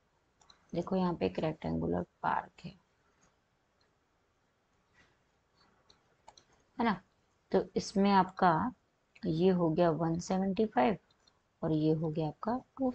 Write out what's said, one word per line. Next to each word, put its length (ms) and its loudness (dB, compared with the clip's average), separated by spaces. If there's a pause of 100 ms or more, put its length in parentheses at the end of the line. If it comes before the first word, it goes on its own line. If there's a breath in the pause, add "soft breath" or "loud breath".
(720)
देखो 220 -4
यहाँ 180 0
पे 120 -4
एक 140 -4
रेक्टेंगुलर 680 -2 (180)
पार्क 420 -4
है, 80 -18 (4000)
है 80 0
ना, 160 0 (500)
तो 140 2 (100)
इसमें 360 0
आपका 600 2 (520)
ये 260 2
हो 200 2
गया 220 2
वन 280 -2
सेवेंटी 460 -2
फ़ाइव 320 0 (640)
और 100 -2
ये 220 2
हो 160 -2
गया 180 -2
आपका 300 -4 (200)
टू 180 -2